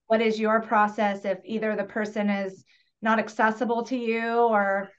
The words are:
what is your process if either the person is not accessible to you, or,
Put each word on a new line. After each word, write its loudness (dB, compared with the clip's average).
what 2
is 0
your 2
process 0
if -2
either -4
the -2
person -4
is -4
not 2
accessible 0
to -4
you, -2
or, 2